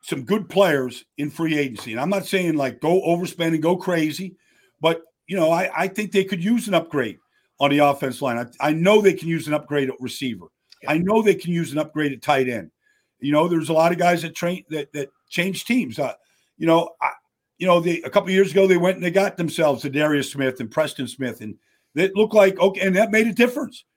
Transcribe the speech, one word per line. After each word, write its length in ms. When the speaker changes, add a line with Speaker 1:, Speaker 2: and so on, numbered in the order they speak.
Speaker 1:
some 200
good 240
players 580
in 120
free 280
agency. 340
And 80
I'm 100
not 160
saying, 300
like, 260
go 200
overspend 520
and 100
go 140
crazy, 580
but, 220
you 80
know, 160
I, 240
I 120
think 240
they 120
could 200
use 240
an 80
upgrade 420
on 120
the 80
offense 420
line. 160
I, 100
I 40
know 280
they 120
can 140
use 200
an 60
upgrade 360
at 100
receiver. 480
Speaker 2:
Yeah. 80
Speaker 1:
I 80
know 220
they 140
can 160
use 200
an 80
upgrade 320
at 100
tight 260
end. 240
You 120
know, 160
there's 220
a 40
lot 180
of 80
guys 240
that 100
train, 360
that, 240
that 160
change 360
teams. 340
Uh, 140
you 80
know, 240
I, 80
you 80
know, 120
they, 220
a 80
couple 200
of 40
years 180
ago, 140
they 120
went 180
and 80
they 80
got 260
themselves 480
a 40
Darius 420
Smith 280
and 120
Preston 360
Smith, 340
and 140
it 220
looked 180
like, 240
okay, 240
and 140
that 160
made 160
a 60
difference. 520